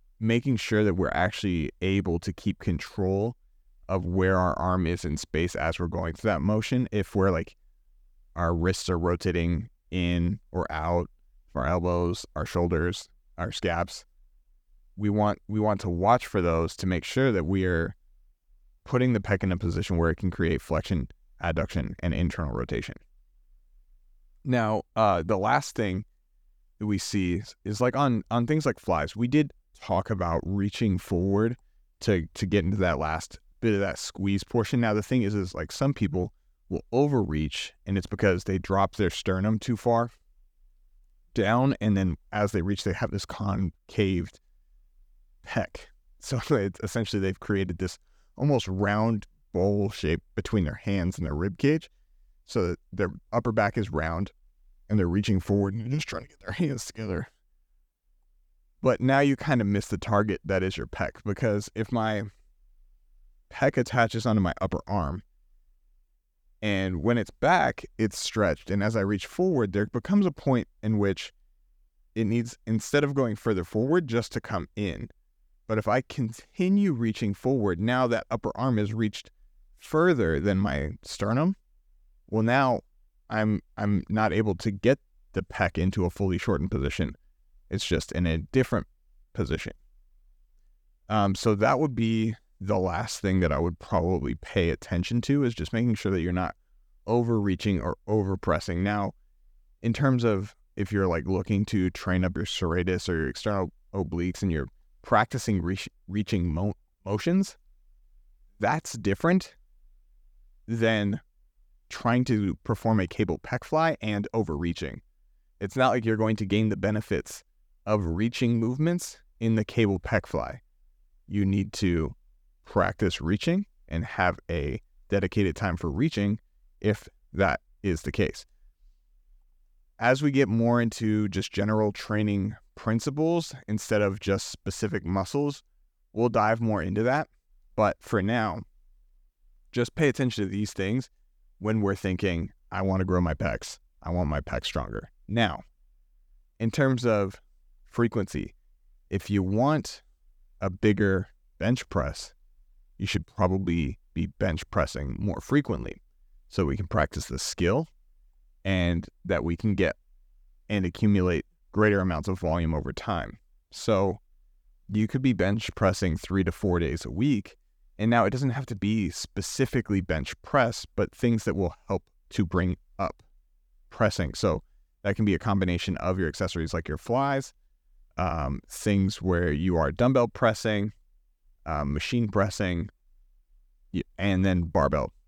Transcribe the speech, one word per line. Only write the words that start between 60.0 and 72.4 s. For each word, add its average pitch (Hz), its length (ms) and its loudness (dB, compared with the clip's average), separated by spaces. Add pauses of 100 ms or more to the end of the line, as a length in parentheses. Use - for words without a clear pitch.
that 92 180 0
is 95 140 -2
your 60 100 -8
pec, - 380 -6
because 104 500 -2
if 110 160 -6
my 110 320 -2 (1300)
pec - 240 0
attaches 120 500 0
onto 110 140 4
my 87 200 2
upper - 260 -2
arm, 90 380 -4 (1400)
and 95 400 0
when 120 160 2
it's 101 140 -4
back, 147 520 2 (140)
it's 110 180 0
stretched, - 540 0
and 101 100 0
as 104 140 0
I 110 60 2
reach 98 260 0
forward, 147 460 0
there 101 140 0
becomes 196 380 2
a 180 60 2
point 131 380 0 (160)
in 107 140 0
which 98 340 0 (840)
it 110 140 0
needs, 117 360 -2